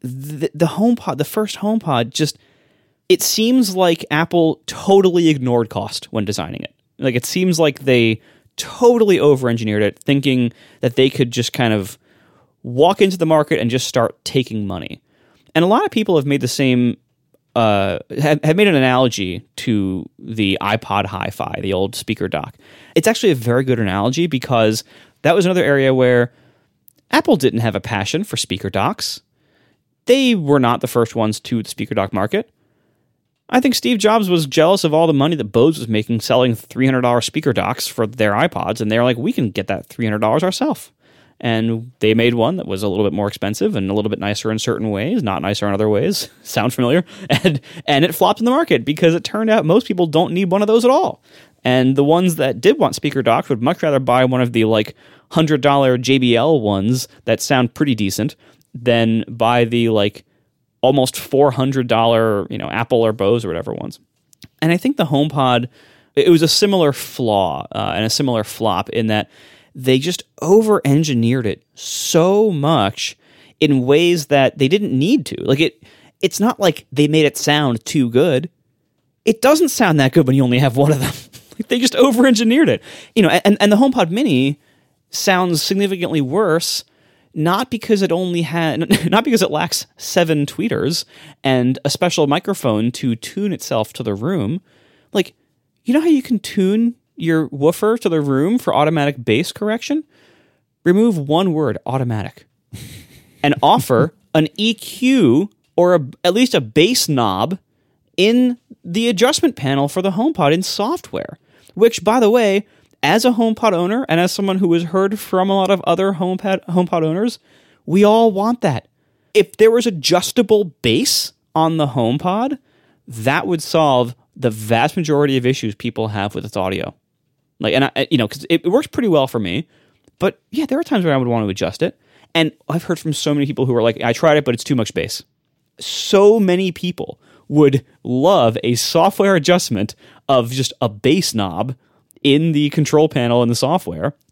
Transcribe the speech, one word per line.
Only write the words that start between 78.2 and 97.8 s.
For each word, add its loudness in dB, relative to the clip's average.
It 0
doesn't 4
sound 2
that 2
good 4
when 2
you 4
only 2
have 2
one 4
of -2
them. -4
<laughs> -18
Like, -8
they -2
just 0
over-engineered 4
it. 0
You 6
know, 4
and, 2
and 2
the 6
HomePod 2
Mini 0
sounds 0
significantly -2
worse, -2
not -2
because -2
it 0
only -2
ha-, -2
<laughs> 0
not 0
because 0
it 0
lacks -6
seven 0
tweeters -4
and 2
a -2
special 0
microphone -2
to -4
tune -6
itself -4
to -10
the -4
room. -4
Like, -4
you -2
know 2
how 0
you 4
can -2
tune 0
your 0
woofer 0